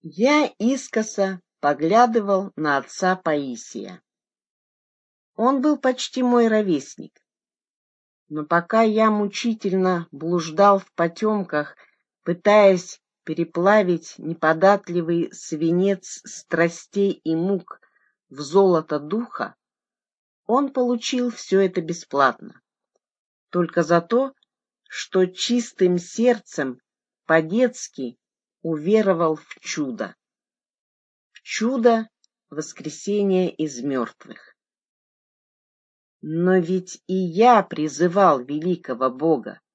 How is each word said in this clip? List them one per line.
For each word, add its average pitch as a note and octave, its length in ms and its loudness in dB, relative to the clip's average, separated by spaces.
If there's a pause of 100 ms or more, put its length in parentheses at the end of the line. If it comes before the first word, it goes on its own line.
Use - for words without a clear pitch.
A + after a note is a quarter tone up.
Я B3 440 2 (120)
искоса A3 800 -2 (200)
поглядывал G3 960 2
на D3 220 -2
отца F#3 380 -2
Паисия. B2 840 -6 (1300)
Он B3+ 280 0
был D4 160 2
почти B3+ 440 -4
мой A#3+ 260 4
ровесник. G3+ 720 -2 (1080)
Но D3+ 160 -8
пока E3+ 380 0
я A3 280 2
мучительно G3 1000 -2
блуждал E3 680 2
в - 140 -10
потемках, E3+ 840 -4 (460)
пытаясь G3 760 4 (240)
переплавить F3 920 0
неподатливый E3+ 1120 0
свинец F3 920 -2
страстей E3+ 880 -2
и D#3+ 220 -4
мук F3 460 -4 (480)
в C3+ 120 -18
золото D#3 600 2
духа, G3 560 -8 (920)
он C4+ 260 0
получил B3 580 -2
все G3 300 -2
это F#3 200 0
бесплатно. D#3+ 800 -4 (880)
Только F3 320 -2
за E3+ 180 2
то, B3+ 340 -2 (540)
что - 380 -2
чистым F#3 720 -2
сердцем, F3 840 -2 (460)
по-детски D#3+ 920 0 (440)
уверовал E3 720 0
в - 240 -20
чудо. A#2+ 540 -8 (1160)
В - 100 -20
чудо A3+ 640 0 (420)
воскресения F#3 960 -2
из C#3+ 340 -6
мертвых. - 720 -8 (1700)
Но F3 360 0
ведь F3+ 480 -4
и F#3 80 -4
я F#3+ 480 4
призывал D#3 800 0
великого C#3 720 -4
Бога. B2+ 500 -2 (140)